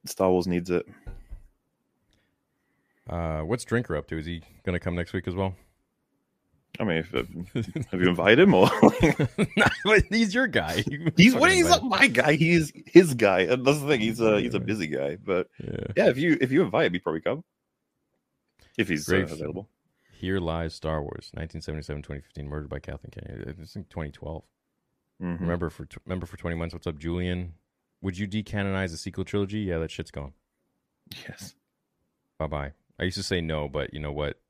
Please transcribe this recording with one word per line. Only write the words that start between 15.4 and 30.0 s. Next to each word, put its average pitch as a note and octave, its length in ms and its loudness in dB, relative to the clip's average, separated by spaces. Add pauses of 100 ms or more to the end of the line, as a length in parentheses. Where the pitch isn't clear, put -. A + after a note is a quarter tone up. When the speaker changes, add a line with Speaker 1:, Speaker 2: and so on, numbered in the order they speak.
Speaker 2:
Yeah. - 320 -8
Speaker 1:
yeah, G#3 140 4
if B2 80 0
you, D#3 220 2
if B2+ 120 0
you D3 100 2
invite B2+ 260 0
him, F2 60 -2
he'd F2+ 100 -6
probably D#2+ 180 -4
come. C3+ 220 -4 (1300)
If F#2+ 120 0
he's, D#2 180 -2
uh, F2 60 -2
Speaker 2:
Great. F#2 180 0
Speaker 1:
available. D#2 380 -10 (420)
Speaker 2:
Here F#2+ 280 -4
Lies E2 360 -4
Star D#2 260 -6
Wars, - 320 -12
nineteen D#2+ 280 -12
seventy-seven, D2+ 420 -10
twenty C#2+ 180 -12
fifteen, C#2+ 260 -14
murdered D2 220 -10
by D2 100 -10
Kathleen - 320 -14
Kennedy. - 380 -14
I E2 160 -14
think F#2 240 -16
twenty D2+ 220 -10
twelve. D#2+ 320 -14 (800)
Speaker 1:
Mm-hmm. F2 200 -6
Speaker 2:
Remember E2+ 260 -4
for - 160 -14
tw-, - 200 -20
remember F2+ 220 -8
for - 100 -18
twenty E2+ 200 -6
months. E2+ 180 -6
What's E2 120 -16
up, D#2 120 -8
Julian? F2 540 -6 (480)
Would F#2+ 160 -6
you G2+ 100 -6
decanonize G2 640 -4
the D#2+ 60 -12
sequel F#2+ 280 -8
trilogy? G2+ 360 -4
Yeah, F#2 180 -4
that D#2+ 100 -4
shit's - 220 -12